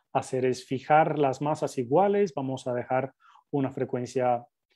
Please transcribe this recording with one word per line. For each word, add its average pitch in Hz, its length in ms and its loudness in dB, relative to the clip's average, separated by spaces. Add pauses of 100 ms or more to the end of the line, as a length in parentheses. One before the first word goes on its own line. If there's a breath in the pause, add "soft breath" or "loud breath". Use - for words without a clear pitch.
(120)
hacer 127 320 -2
es 127 220 0
fijar 151 520 2
las 135 240 2
masas 147 360 -2
iguales. 190 580 2
Vamos 135 320 -6
a 123 60 -4
dejar 131 400 -4 (380 soft breath)
una 135 200 0
frecuencia 123 760 -2 (300)